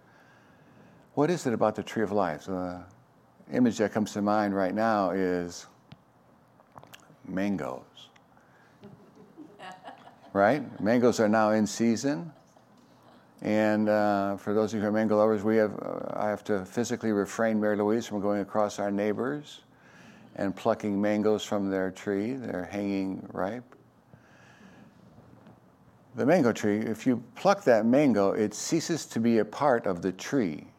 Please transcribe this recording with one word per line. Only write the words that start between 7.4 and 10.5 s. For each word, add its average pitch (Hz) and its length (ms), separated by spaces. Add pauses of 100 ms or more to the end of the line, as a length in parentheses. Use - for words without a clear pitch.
<laughs> 185 40 (680)
Right? - 480